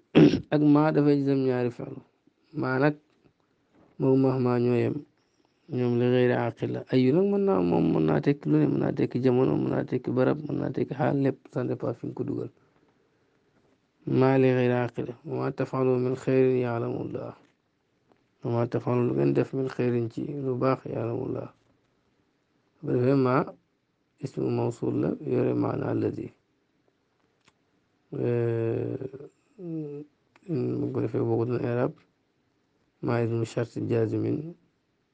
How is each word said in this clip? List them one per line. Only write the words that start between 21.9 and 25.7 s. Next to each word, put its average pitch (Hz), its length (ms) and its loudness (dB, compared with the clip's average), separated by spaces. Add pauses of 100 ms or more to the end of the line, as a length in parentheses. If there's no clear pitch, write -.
Bu 147 40 -12
ko 139 60 -2
defee, 127 220 2
ma 127 200 2 (840)
ismu 135 300 -4
mawsul 120 480 -2
la, 147 100 0 (120)
yore 123 320 0
maana 117 380 -2